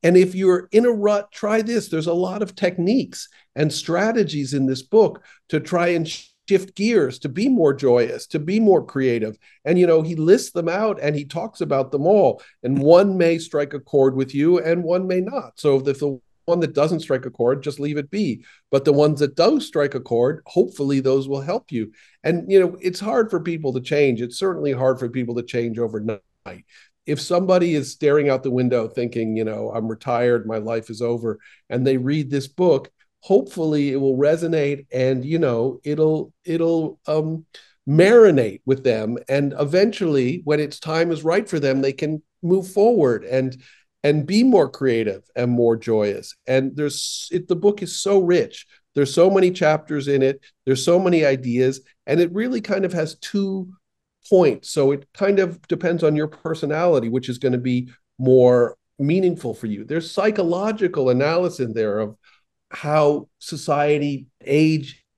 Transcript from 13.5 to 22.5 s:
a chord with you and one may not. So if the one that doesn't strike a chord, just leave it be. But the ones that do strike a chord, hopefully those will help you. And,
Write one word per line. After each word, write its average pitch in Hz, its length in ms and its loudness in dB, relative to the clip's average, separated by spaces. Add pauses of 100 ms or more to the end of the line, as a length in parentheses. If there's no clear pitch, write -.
a 139 60 -10
chord 135 340 2
with 131 180 -4
you 160 280 2
and 170 240 -2
one 180 240 -2
may 180 120 -2
not. 208 380 -8
So 139 200 2
if 131 60 -2
the 139 360 -4 (260)
one 170 140 0
that 135 140 -4
doesn't 156 260 0
strike 131 260 -4
a 127 40 -10
chord, 131 320 -2
just 143 160 -10
leave 147 200 -6
it 143 120 -8
be. 185 340 -4 (260)
But 135 140 0
the 151 80 4
ones 147 280 4
that 147 160 0
do 240 240 2
strike 143 340 -2
a 127 60 -6
chord, 127 460 -2
hopefully 139 540 -2
those 135 280 0
will 139 140 -6
help 185 280 -8
you. 110 220 -6 (320)
And, 170 260 -2